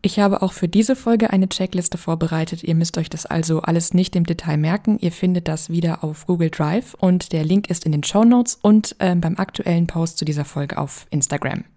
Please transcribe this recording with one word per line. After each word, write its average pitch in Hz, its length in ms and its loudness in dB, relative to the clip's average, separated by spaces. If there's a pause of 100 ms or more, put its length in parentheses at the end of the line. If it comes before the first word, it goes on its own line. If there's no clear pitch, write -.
Ich 196 160 -2
habe 202 240 2
auch 190 100 -2
für - 160 -2
diese 214 260 2
Folge 233 360 0
eine 190 180 2
Checkliste 185 480 -4
vorbereitet. 165 680 -4
Ihr 170 120 0
müsst 165 240 0
euch 165 100 -4
das - 160 -8
also 160 380 -2
alles 165 320 0
nicht 180 200 2
im 170 100 2
Detail 165 340 -2
merken. 180 400 0
Ihr 170 140 -2
findet 180 360 -2
das 160 220 -6
wieder 165 340 -2
auf 151 220 -8
Google 170 240 2
Drive 160 420 -2
und 180 400 2
der 156 140 0
Link 196 240 2
ist 170 160 -4
in 160 60 2
den 147 120 0
Shownotes 233 560 4
und, 214 380 4
ähm, 180 240 2
beim 165 160 0
aktuellen 170 480 0
Post 165 320 -4
zu 156 80 -4
dieser 147 180 -2
Folge 143 320 -6
auf - 320 -8
Instagram. - 560 -2 (120)